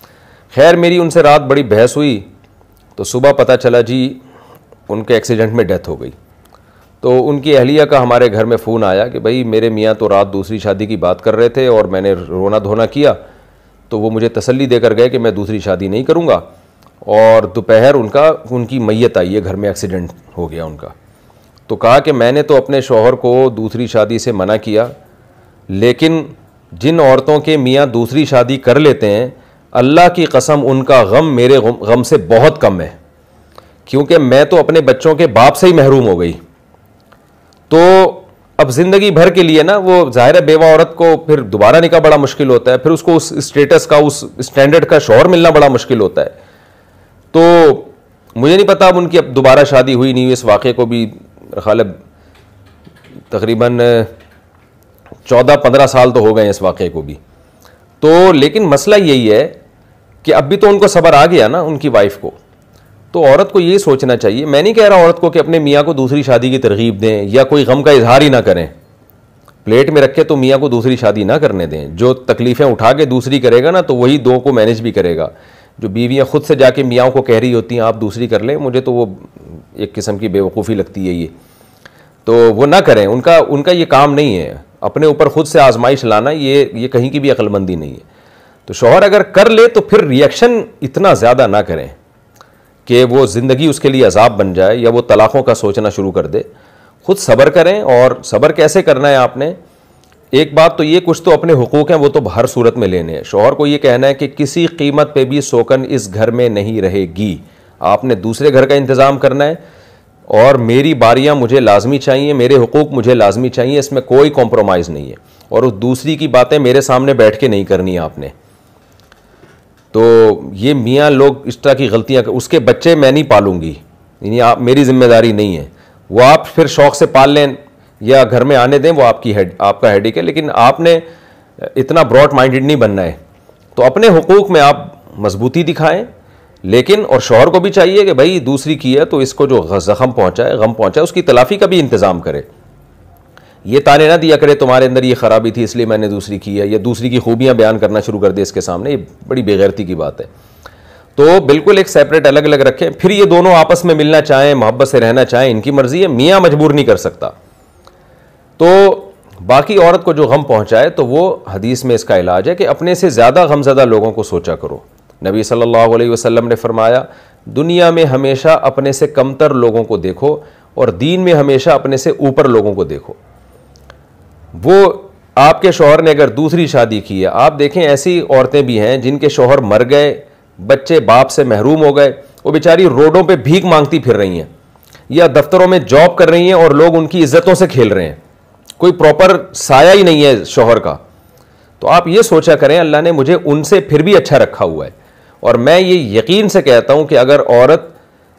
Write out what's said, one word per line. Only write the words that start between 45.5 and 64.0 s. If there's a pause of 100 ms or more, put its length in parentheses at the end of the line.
बड़ा
मुश्किल
होता
है। (880)
तो (960)
मुझे
नहीं
पता
अब
उनकी
अब
दोबारा
शादी
हुई
नहीं
हुई,
इस
वाक़े
को
भी
मेरा
ख्याल
है (1400)
तकरीबन (1200)
चौदह
पन्द्रह
साल
तो
हो
गए
हैं
इस
वाक़े
को
भी। (880)
तो
लेकिन
मसला
यही
है (640)
कि
अब
भी
तो
उनको
सब्र
आ
गया
ना
उनकी
वाइफ
को। (800)
तो
औरत
को
ये
सोचना